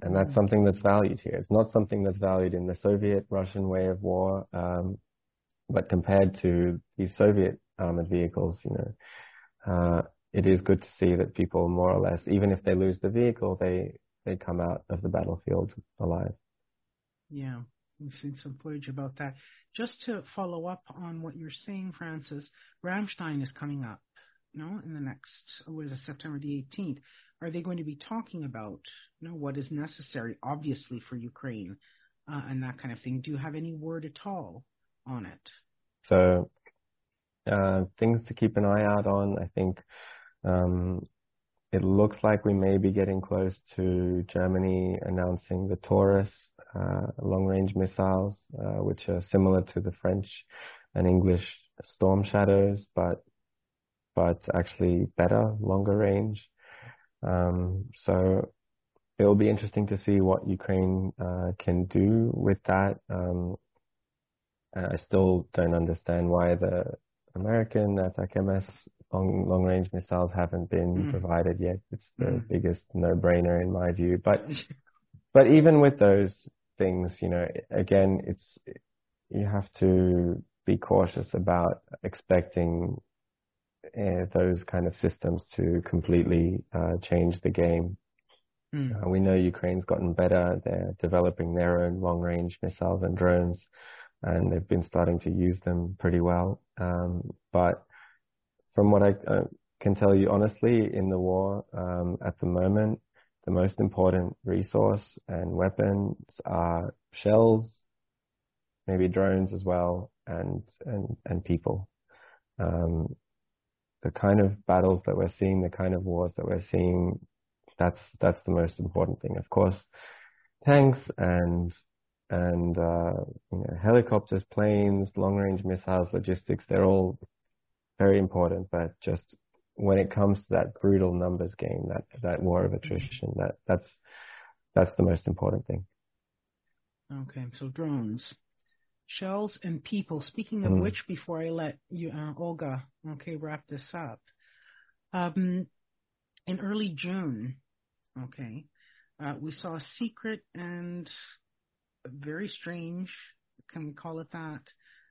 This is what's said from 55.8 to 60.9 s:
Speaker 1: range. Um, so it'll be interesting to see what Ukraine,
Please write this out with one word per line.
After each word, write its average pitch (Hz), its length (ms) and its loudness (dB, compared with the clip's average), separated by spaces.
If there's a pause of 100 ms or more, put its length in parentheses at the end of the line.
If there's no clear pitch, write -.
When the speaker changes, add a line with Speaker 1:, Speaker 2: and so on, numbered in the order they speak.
Speaker 1:
range. 104 520 -2 (760)
Um, 90 600 0 (180)
so 92 480 2 (640)
it'll 101 160 8
be 104 160 4
interesting 104 380 -2
to 101 180 -2
see 101 160 4
what 95 260 2
Ukraine, 92 720 0